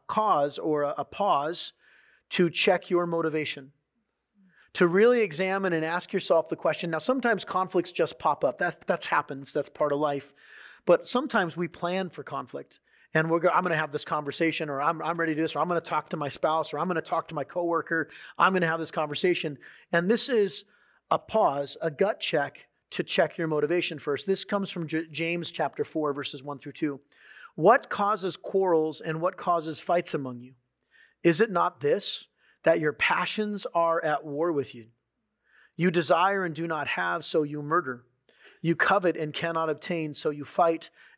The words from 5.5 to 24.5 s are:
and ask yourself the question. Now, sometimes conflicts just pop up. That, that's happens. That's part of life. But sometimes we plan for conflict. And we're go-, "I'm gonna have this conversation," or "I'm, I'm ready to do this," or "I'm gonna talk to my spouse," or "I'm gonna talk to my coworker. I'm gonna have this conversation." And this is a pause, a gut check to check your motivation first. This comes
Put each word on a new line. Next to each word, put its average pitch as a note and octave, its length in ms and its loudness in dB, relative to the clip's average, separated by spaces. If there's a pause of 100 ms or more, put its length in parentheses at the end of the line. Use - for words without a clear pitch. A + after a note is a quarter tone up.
and D#3+ 100 0
ask E3+ 300 -4
yourself E3+ 360 2
the E3 60 -2
question. E3 360 -2
Now, D#3+ 80 -2
sometimes A#3+ 440 0
conflicts F#3 480 0
just - 280 0
pop D3+ 260 0
up. B2+ 140 0
That, F3 280 -4
that's F3 200 0
happens. C#3+ 440 -2
That's D3 180 -2
part D3+ 220 0
of C#3+ 80 0
life. C#3+ 340 -2 (520)
But F3 220 6
sometimes G3+ 500 0
we E3+ 100 -2
plan F3+ 420 -4
for D3 140 -12
conflict. C#3 560 -10 (340)
And D#3+ 180 2
we're E3 80 4
go-, E3+ 100 4
"I'm E3 140 4
gonna F3 120 0
have D3+ 160 -2
this D3 140 -4
conversation," D3+ 640 -2
or C#3 140 -4
"I'm, D#3+ 180 0
I'm E3 180 -2
ready E3 120 0
to D3+ 40 -2
do D3+ 60 0
this," D#3+ 140 0
or D3 40 0
"I'm D#3+ 80 2
gonna E3+ 140 0
talk D#3 280 -4
to E3 80 -4
my D3 100 -4
spouse," D#3 460 0
or D3 60 -6
"I'm E3+ 80 -2
gonna E3+ 140 0
talk D#3+ 280 -4
to E3 60 -12
my D3 80 -4
coworker. E3 640 -2 (300)
I'm F#3 160 4
gonna F3 140 2
have E3 120 -2
this D#3+ 120 -6
conversation." D#3 680 -2 (340)
And F3 180 2
this A3+ 200 2
is G#3+ 360 0 (440)
a D#3+ 80 4
pause, C#3+ 640 0
a E3 80 -2
gut G3 300 0
check - 480 -4 (240)
to F3 120 -4
check D#3+ 360 0
your E3 80 -2
motivation D#3 500 0
first. C#3 300 -4
This F#3+ 180 0
comes G3 240 -4